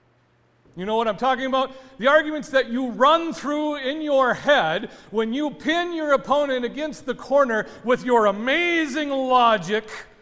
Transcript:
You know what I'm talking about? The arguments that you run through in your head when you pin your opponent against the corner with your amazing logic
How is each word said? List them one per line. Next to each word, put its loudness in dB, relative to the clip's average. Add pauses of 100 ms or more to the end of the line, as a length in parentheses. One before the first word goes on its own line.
(760)
You -8
know 0
what 0
I'm -2
talking 0
about? -2 (280)
The 0
arguments 2
that 2
you -2
run 4
through -4
in -6
your 2
head 0 (200)
when -2
you -2
pin -4
your -2
opponent 0
against -8
the -6
corner 0 (200)
with 0
your 4
amazing 0
logic 2 (320)